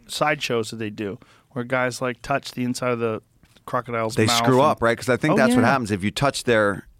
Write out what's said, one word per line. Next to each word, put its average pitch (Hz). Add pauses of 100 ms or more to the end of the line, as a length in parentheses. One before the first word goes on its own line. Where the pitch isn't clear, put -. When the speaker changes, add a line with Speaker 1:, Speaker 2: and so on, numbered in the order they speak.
Speaker 1:
sideshows 139
that 117
they 110
do 104 (340)
where 123
guys, 127
like, 123
touch -
the 127
inside 123
of 117
the 113 (440)
crocodile's 117
Speaker 2:
They 110
Speaker 1:
mouth 120
Speaker 2:
screw 127
Speaker 1:
and 147
Speaker 2:
up, 120
right? 117
'Cause -
I 123
think 156
Speaker 1:
Oh, -
Speaker 2:
that's 120
what 123
Speaker 1:
yeah. 117
Speaker 2:
happens. 123
If 98
you 104
touch -
their, 107 (140)